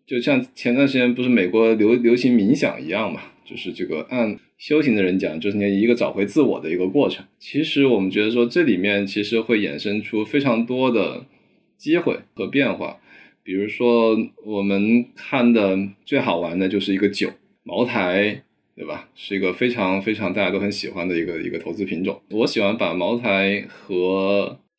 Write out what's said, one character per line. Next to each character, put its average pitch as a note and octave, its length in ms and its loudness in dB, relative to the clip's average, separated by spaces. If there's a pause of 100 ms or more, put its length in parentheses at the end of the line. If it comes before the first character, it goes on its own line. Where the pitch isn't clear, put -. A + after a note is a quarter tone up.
就 B2+ 160 -2
像 B2+ 320 2
前 B2 220 0
段 C#3 120 4
时 C3+ 60 -2
间 B2 220 2
不 B2 80 -2
是 B2+ 60 0
美 G#2 180 4
国 A2+ 260 4
流-， G#2+ 300 4
流 A#2 120 6
行 B2 220 4
冥 G#2 160 6
想 - 260 0
一 C#2+ 100 -10
样 G2+ 220 -2
嘛， D2 100 -10 (220)
就 - 140 -18
是 - 140 -10
这 - 120 -8
个 D#2 280 -6
按 A#2 260 -2 (220)
修 D3+ 200 0
行 C3+ 160 4
的 G2+ 60 2
人 F#2 160 2
讲， D#2+ 220 -4
就 G2+ 100 -2
是 G2+ 80 -2
你 G2+ 240 2
一 A2 60 2
个 A#2+ 80 6
找 D#2+ 160 0
回 G2 120 -2
自 D3 200 2
我 G#2 160 0
的 D#2+ 100 -6
一 E2+ 60 -2
个 F2+ 120 0
过 C3 220 2
程。 - 160 -10 (140)
其 - 240 -6
实 C#3 240 2
我 A2+ 120 4
们 F#2+ 120 -2
觉 G#2 120 0
得 A2 60 0
说 A#2+ 160 2
这 C#3+ 160 0
里 A#2+ 160 2
面 G2+ 300 0
其 G2+ 160 -4
实 A2 180 -2
会 A2 180 0
衍 D2+ 200 -6
生 G#2 200 -4
出 G#2+ 240 -4
非 C#3+ 160 -2
常 A#2+ 240 0
多 B2+ 280 0
的 F2+ 340 -2 (520)
机 D#3 200 0
会 - 200 -2 (180)
和 G2 100 -6
变 B2+ 260 0
化。 - 260 -8 (460)
比 F#2+ 100 -10
如 G2 140 -2
说 A#2 480 2 (300)
我 G#2 160 -4
们 G#2 440 2 (100)
看 A#2+ 360 2
的 G2+ 260 4 (280)
最 C#3 140 0
好 F2 200 0
玩 E2+ 200 -4
的 F#2+ 100 2
就 G2+ 100 0
是 G2 140 -2
一 F#2+ 40 0
个 G2+ 120 2
酒， G2+ 200 -4 (340)
茅 F#2+ 200 -2
台， G2+ 580 -2 (320)
对 - 120 -14
吧？ D2+ 300 -12
是 - 200 -8
一 F#2+ 40 0
个 F#2 120 -2
非 B2+ 180 -2
常 G2 320 -2
非 G#2+ 120 -2
常 G2+ 180 -4
大 G2+ 140 -2
家 F2+ 40 0
都 F#2+ 80 -2
很 G2+ 140 -2
喜 - 160 -8
欢 F2+ 180 -6
的 F2+ 120 -2
一 E2 80 -2
个， E2 160 -6
一 - 80 -6
个 E2 100 -8
投 E2+ 140 -10
资 G2 100 -6
品 F2 180 -6
种。 G2 280 -6
我 A2 180 0
喜 A#2 140 -2
欢 G2+ 160 0
把 E2+ 160 -2
茅 F2+ 240 -2
台 G2 500 0
和 F#2+ 880 -2 (220)